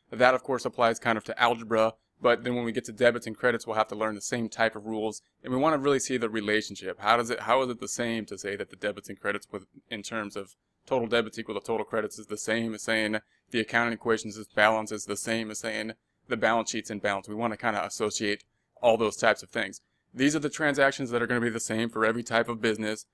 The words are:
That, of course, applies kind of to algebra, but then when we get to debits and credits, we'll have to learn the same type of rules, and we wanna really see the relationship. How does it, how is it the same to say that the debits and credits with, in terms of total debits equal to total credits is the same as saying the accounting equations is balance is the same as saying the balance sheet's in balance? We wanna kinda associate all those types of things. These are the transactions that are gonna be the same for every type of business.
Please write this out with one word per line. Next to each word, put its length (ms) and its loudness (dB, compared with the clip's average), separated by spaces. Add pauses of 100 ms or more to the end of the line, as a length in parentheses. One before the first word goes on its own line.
(100)
That, 220 4
of 100 -2
course, 220 -4
applies 340 0
kind 200 0
of 60 -8
to 140 -8
algebra, 540 2 (280)
but 220 4
then 120 -2
when 100 -2
we 80 -2
get 140 -4
to 60 -12
debits 340 2
and 100 -8
credits, 300 0
we'll 100 -4
have 120 2
to 60 -10
learn 200 -2
the 80 -10
same 260 -4
type 280 0
of 100 -14
rules, 340 -4 (240)
and 80 -6
we 60 0
wanna 180 4
really 220 4
see 180 -2
the 140 -2
relationship. 680 -2
How 180 6
does 100 -2
it, 120 -2
how 220 4
is 60 0
it 120 -6
the 80 -10
same 380 -2
to 120 -12
say 180 -6
that 140 -8
the 60 -20
debits 340 -6
and 100 -14
credits 320 -4
with, 140 -10 (240)
in 120 -8
terms 340 -8
of 200 -12 (300)
total 200 0
debits 320 0
equal 160 -8
to 60 -4
total 240 -2
credits 340 -4
is 100 -16
the 100 -8
same 340 -2
as 100 -12
saying 360 0 (320)
the 100 0
accounting 320 2
equations 460 -2
is 80 -14
balance 440 4
is 140 -8
the 120 -4
same 340 -2
as 80 -10
saying 340 -6 (360)
the 80 -2
balance 340 2
sheet's 200 -6
in 80 -6
balance? 300 -2
We 60 -10
wanna 220 -2
kinda 280 0
associate 600 -2 (360)
all 160 6
those 200 0
types 260 2
of 80 -20
things. 300 -6 (340)
These 200 4
are 60 0
the 80 -2
transactions 640 2
that 120 2
are 40 0
gonna 140 0
be 100 0
the 100 -4
same 300 -2
for 140 0
every 180 2
type 260 2
of 120 -6
business. 540 0